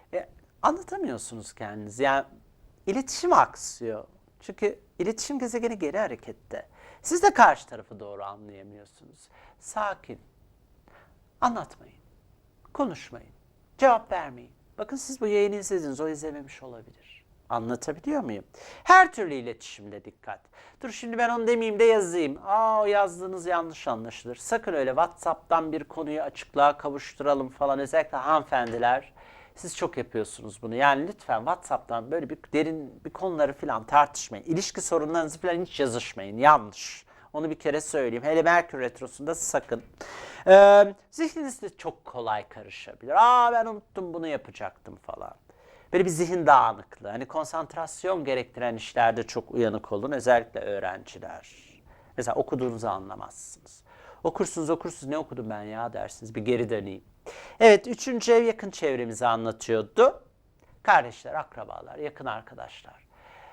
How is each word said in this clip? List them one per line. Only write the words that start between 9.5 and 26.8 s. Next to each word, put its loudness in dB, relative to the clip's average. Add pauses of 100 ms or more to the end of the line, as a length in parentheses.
Sakin. -8 (1200)
Anlatmayın. -4 (760)
Konuşmayın. -8 (440)
Cevap 4
vermeyin. -8 (260)
Bakın -8
siz -12
bu -2
yayını 2
izlediniz, -4
o -2
izlememiş -12
olabilir. -20 (420)
Anlatabiliyor -4
muyum? -8 (400)
Her 8
türlü -6
iletişimde -12
dikkat. -16 (420)
Dur -10
şimdi -10
ben 2
onu -2
demeyeyim 0
de 6
yazayım. 2
Aa, 2
o 0
yazdığınız -2
yanlış -4
anlaşılır. -8
Sakın -4
öyle 0
WhatsApp'tan -2
bir -6
konuyu -8
açıklığa 2
kavuşturalım -2